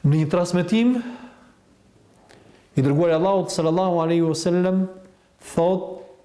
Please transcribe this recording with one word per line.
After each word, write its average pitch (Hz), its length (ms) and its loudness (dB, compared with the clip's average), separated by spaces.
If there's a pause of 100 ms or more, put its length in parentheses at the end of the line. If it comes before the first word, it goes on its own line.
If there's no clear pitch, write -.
Në 151 220 2
një 151 100 -2
transmetim, 180 600 0 (1800)
i 135 40 2
dërguari 147 300 2
Allahut 185 400 0
sallallahu 170 480 0
alaihi 165 240 2
wasallam 180 640 0 (680)
thot 180 460 -2 (240)